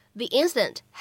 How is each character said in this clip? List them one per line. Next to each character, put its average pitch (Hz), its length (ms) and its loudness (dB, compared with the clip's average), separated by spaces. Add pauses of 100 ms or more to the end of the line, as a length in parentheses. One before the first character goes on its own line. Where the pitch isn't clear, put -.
(140)
The 226 120 -6
incident 262 560 0 (180)